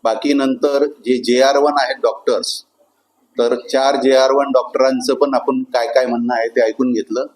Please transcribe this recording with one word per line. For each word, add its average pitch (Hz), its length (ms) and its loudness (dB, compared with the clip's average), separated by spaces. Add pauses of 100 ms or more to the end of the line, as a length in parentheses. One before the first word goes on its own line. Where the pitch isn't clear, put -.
बाकी 117 280 0
नंतर 139 520 0
जे 127 400 -4
जेआर 131 320 2
वन 143 240 2
आहेत 127 220 -2
डॉक्टर्स, - 600 -2 (760)
तर 120 160 2
चार 135 420 0
जेआर 131 360 4
वन 139 180 0
डॉक्टरांचं 131 640 0
पण 135 200 0
आपण 131 280 -2
काय 123 240 -4
काय 127 200 2
म्हणणं 120 280 -2
आहे 117 140 -2
ते 123 120 -2
ऐकून 120 320 0
घेतलं. 113 440 -4